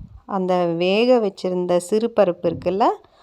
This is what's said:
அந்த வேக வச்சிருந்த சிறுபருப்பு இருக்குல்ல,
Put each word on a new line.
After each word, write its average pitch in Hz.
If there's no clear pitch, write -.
அந்த 185
வேக 190
வச்சிருந்த 180
சிறுபருப்பு 202
இருக்குல்ல, 180